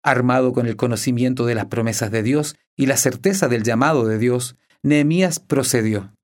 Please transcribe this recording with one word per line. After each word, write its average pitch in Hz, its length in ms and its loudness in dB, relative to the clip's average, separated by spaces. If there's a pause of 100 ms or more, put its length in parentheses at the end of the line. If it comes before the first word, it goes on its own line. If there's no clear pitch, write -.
Armado 127 480 2
con 123 140 0
el 113 100 -2
conocimiento 123 680 0
de 120 80 0
las 107 120 -2
promesas 113 440 -4
de 110 140 -2
Dios 147 320 0 (200)
y 135 120 0
la 135 100 2
certeza 190 500 0
del 120 140 0
llamado 117 460 2
de 110 100 0
Dios, 123 380 -2 (260)
Nehemías 151 580 2
procedió 110 840 -2